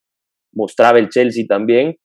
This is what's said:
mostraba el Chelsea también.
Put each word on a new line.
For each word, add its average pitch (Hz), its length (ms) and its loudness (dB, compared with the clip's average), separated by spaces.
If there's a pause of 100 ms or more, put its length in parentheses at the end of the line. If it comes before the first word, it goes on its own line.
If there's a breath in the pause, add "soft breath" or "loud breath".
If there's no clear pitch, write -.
(540)
mostraba 117 460 2
el 104 100 0
Chelsea 117 380 -4
también. 117 580 -2